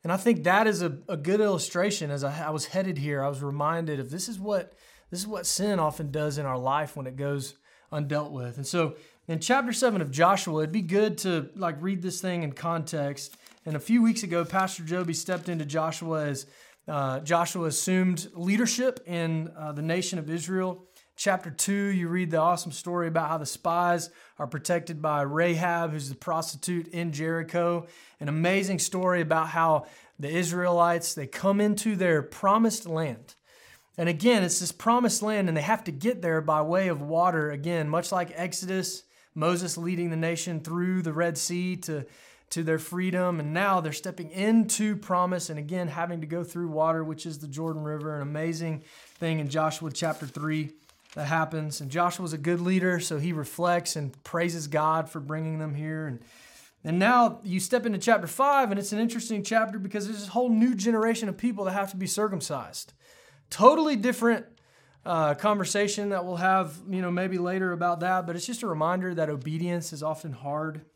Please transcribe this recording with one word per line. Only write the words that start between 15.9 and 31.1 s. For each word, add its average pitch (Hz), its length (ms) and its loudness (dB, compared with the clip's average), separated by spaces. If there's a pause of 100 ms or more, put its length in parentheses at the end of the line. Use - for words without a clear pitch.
as, 135 220 -4 (400)
uh, 139 320 -2
Joshua 170 480 0
assumed 185 640 2
leadership 226 720 0
in, 165 500 -2
uh, 156 160 -8
the 147 120 -6
nation 180 340 0
of 151 140 -6
Israel. 185 560 -4 (280)
Chapter 185 360 0
two, 202 380 0
you 180 180 0
read 175 240 0
the 160 80 4
awesome 170 320 2
story 175 360 -4
about 160 220 0
how 160 80 0
the 151 80 -6
spies 175 640 0 (300)
are 147 80 -4
protected 165 520 -2
by 151 220 0
Rahab, 170 680 0
who's 143 180 -6
the 135 60 -8
prostitute 165 720 -4
in 170 240 -4
Jericho. 165 760 -2 (340)
An 147 80 -6
amazing 180 520 2
story 180 420 2
about 160 280 2
how 160 360 4 (320)
the 143 120 -6
Israelites, 170 840 2